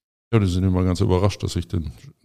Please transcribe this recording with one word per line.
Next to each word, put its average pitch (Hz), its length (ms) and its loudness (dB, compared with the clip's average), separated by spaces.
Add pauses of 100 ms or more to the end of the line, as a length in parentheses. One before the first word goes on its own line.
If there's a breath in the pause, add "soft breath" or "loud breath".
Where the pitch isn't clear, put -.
(320)
Ja, 113 80 4
die 101 80 2
sind 90 160 0
immer 92 200 2
ganz 90 180 0
überrascht, 92 420 0
dass 95 140 -4
ich 82 100 -6
den, 80 240 -6 (340)